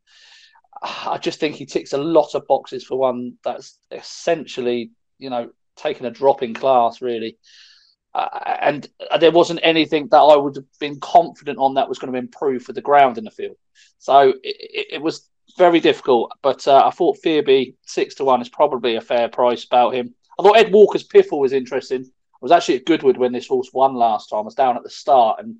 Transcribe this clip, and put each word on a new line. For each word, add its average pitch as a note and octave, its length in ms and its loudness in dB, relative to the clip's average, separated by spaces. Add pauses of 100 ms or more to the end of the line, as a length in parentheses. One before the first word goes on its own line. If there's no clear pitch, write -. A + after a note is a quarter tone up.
(840)
I - 340 -8
just D#3+ 220 -8
think D3 160 -4
he C#3 100 -16
ticks - 280 -8
a C#3+ 40 -2
lot D#3 380 0
of C#3 100 -6
boxes C3+ 380 -4
for C3+ 160 -8
one B2 340 -4 (100)
that's - 360 -12 (100)
essentially, A#2+ 1040 -6 (260)
you C3+ 140 -14
know, A#2+ 180 -8 (260)
taken D3+ 300 -8
a A#2 60 -8
drop C3+ 320 0
in A2+ 100 -8
class, A#2+ 480 0
really. A2+ 360 -8 (760)
Uh, - 480 -6
and D3 260 -4 (320)
there D#3+ 120 6
wasn't E3+ 320 2
anything D#3 460 0
that D3+ 100 6
I D3 160 8
would C#3+ 200 0
have C#3 100 -16 (140)
been D3 200 -10
confident E3 580 0
on C3+ 160 0
that C3 160 -2
was C3 100 -10
gonna B2+ 180 -8
improve B2+ 460 -6
for B2 100 -16
the B2 80 -10
ground C#3 360 4
in A2 60 -12
the G#2+ 80 -16
field. - 260 -14 (400)
So C3+ 320 4
it, C3 140 -2
it, - 480 -12
it D3+ 100 -12
was - 280 -8 (280)
very F3 220 4
difficult, C#3+ 520 0 (100)
but, C3 260 -4
uh, C3+ 180 6
I B2+ 60 0
thought E3+ 320 -2
Fearby C#3+ 520 0 (100)
six - 300 -6
to - 80 -8
one B2+ 180 2
is A#2+ 80 -12
probably B2+ 460 -2
a A2 60 -6
fair B2 280 -2
price B2 360 -2
about B2 280 0
him. A#2+ 200 -8 (260)
I E3 40 -6
thought G#3 140 6
Ed G3+ 140 4
Walker's G3 320 4
Piffle F#3+ 360 2
was C3+ 140 0
interesting. B2+ 500 -6
I - 380 -20
was C3 100 0
actually D#3 260 2
at B2 80 -10
Goodwood C#3+ 320 2
when B2 140 0
this A#2+ 160 -8
horse B2+ 240 -4
won C3 240 0
last A2+ 340 -2
time. G#2+ 100 -4
I - 20 -4
was A2 140 -10
down B2+ 220 0
at - 60 -14
the G#2+ 60 -16
start, A#2+ 500 2
and A2+ 200 -16